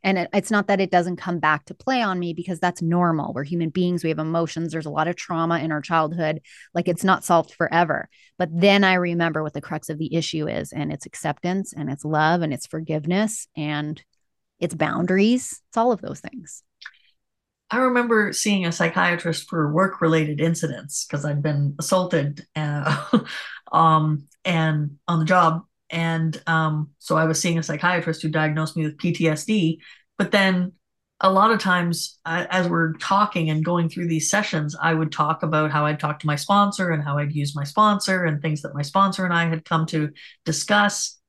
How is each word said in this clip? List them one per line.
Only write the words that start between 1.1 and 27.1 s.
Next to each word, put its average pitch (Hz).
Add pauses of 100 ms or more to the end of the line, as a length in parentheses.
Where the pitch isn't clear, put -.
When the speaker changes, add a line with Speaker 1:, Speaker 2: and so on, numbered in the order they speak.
Speaker 1:
come 175
back 156
to -
play 262
on 185
me, 175
because 175
that's 175
normal. 165
We're 139
human 160
beings. 180
We 160
have 156
emotions. 165
There's 160
a 151
lot 156
of 175
trauma 165
in 156
our 151
childhood. 160 (320)
Like, 175
it's 170
not 190
solved 165
forever. 165 (300)
But 180
then 196
I 185
remember 170
what 151
the 147
crux -
of 151
the 160
issue 156
is, -
and 147
it's -
acceptance, 175
and 151
it's 147
love, 156
and 151
it's -
forgiveness, 160
and 151 (580)
it's 175
boundaries. 185
It's -
all 233
of 196
those -
things. - (1120)
Speaker 2:
I 226
remember 240
seeing 196
a 170
psychiatrist 170
for 151
work-related 160
incidents 156
'cause 143
I'd 147
been 143
assaulted, 170 (120)
uh, 147 (260)
<laughs> -
um, 156 (180)
and 156
on 170
the 156
job. 170 (260)
And, 165
um, 156
so -